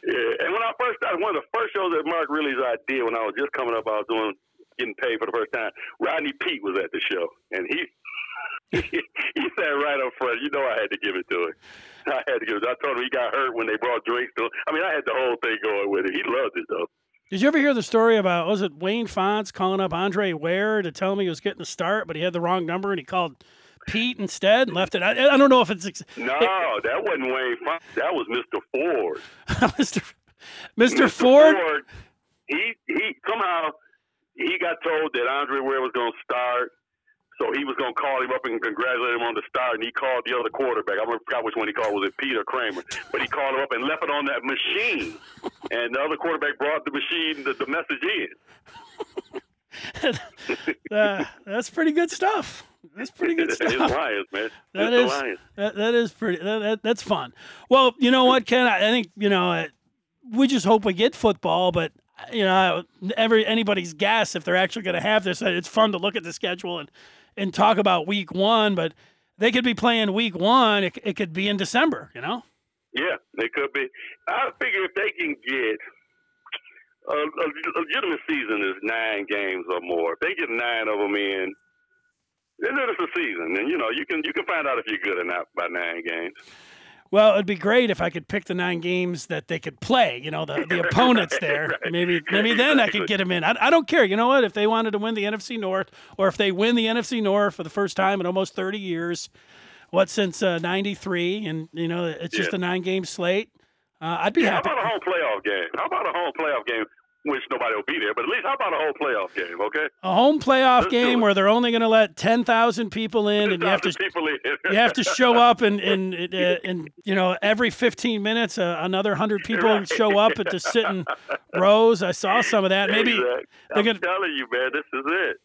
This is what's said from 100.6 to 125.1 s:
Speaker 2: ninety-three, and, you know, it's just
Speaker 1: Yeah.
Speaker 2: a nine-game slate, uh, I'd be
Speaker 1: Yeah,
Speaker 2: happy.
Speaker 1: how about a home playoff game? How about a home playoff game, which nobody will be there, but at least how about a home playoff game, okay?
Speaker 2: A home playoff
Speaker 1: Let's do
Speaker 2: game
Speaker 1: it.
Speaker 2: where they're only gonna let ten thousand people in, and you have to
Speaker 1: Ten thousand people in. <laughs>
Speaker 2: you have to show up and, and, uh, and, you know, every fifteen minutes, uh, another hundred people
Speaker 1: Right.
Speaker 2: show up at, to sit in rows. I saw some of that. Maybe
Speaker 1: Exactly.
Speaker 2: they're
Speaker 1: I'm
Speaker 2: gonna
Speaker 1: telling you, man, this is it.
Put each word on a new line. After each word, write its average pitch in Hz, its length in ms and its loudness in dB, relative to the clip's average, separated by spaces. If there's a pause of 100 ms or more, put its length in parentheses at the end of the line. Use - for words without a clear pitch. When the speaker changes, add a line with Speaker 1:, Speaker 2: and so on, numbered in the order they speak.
Speaker 2:
ninety-three, 190 880 -2
and, 160 260 -6
you 165 140 -4
know, 170 180 -2
it's 165 320 -8
just 185 160 -2
Speaker 1:
Yeah. - 20 -4
Speaker 2:
a 185 40 -2
nine-game 185 460 -2
slate, 190 440 -2 (500)
uh, 165 220 -6
I'd 202 120 0
be 339 100 2
Speaker 1:
Yeah, 214 80 2
Speaker 2:
happy. - 180 0
Speaker 1:
how 311 60 -2
about - 100 -2
a - 40 0
home 208 160 -2
playoff 143 380 -2
game? 98 320 -2
How 165 100 -4
about 330 220 -4
a 160 100 -4
home 175 220 -4
playoff 143 260 -2
game, 113 200 -2 (400)
which 143 160 -2 (100)
nobody 120 240 -2
will 104 100 -4
be - 140 -4
there, 107 160 -2
but 117 80 -4
at 139 60 -2
least 226 160 -2
how 269 80 0
about 240 200 -2
a 151 40 -2
home 151 220 0
playoff 113 360 -2
game, 87 260 -6
okay? 147 260 -2 (140)
Speaker 2:
A 185 140 0
home 277 240 6
playoff 262 440 4
Speaker 1:
Let's - 20 2
do 185 60 -2
Speaker 2:
game 247 280 4
Speaker 1:
it. - 20 4
Speaker 2:
where 208 140 6
they're 196 140 4
only 233 240 4
gonna 226 160 2
let 220 260 4
ten 233 300 2
thousand 226 460 4
people 220 360 0
in, 208 240 4
and 175 100 0
you 175 60 2
have 190 140 4
to 185 100 0
Speaker 1:
Ten 190 180 -4
thousand 170 140 -4
people 156 60 0
in. 139 340 -2
<laughs> 185 80 0
Speaker 2:
you 202 60 4
have 233 160 4
to 240 100 0
show 247 340 4
up 240 240 6
and, 208 200 4
and, 190 340 0 (180)
uh, 180 300 2
and, 175 260 -6 (140)
you 202 100 0
know, 185 280 2
every 220 280 2
fifteen 226 540 0
minutes, 220 340 -2
uh, 175 220 0
another 190 340 0
hundred 208 300 0
people 226 260 2
Speaker 1:
Right. 208 200 2
Speaker 2:
show 214 280 2
up 220 220 4
at, 185 120 -2
to 180 80 -4
sit 226 260 0
in 180 200 -4 (480)
rows. 214 480 6
I 185 100 -2
saw 196 300 0
some 208 220 2
of 190 60 2
that. 196 200 2
Maybe 220 220 2
Speaker 1:
Exactly. 123 320 0 (260)
Speaker 2:
they're - 100 0
Speaker 1:
I'm 208 60 4
Speaker 2:
gonna 220 140 0
Speaker 1:
telling 175 380 -2
you, 131 140 -6
man, 127 220 0
this 147 200 -4
is 135 120 -4
it. 165 400 -2